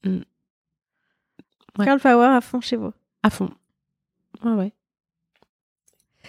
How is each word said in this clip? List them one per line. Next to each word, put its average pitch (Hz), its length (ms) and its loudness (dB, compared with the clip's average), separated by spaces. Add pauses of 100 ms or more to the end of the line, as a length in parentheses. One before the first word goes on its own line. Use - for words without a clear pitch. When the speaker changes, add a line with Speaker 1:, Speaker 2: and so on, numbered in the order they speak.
Speaker 1:
Mm. 185 140 -4 (1600)
Ouais. 208 60 0
Speaker 2:
Girl 269 160 2
power 240 280 4
à 254 120 4
fond 247 220 -8
chez - 140 -6
vous. 208 160 -8 (300)
Speaker 1:
À 214 80 2
fond. 190 200 -6 (920)
Ouais, 233 80 -2
ouais. 202 200 -4 (1600)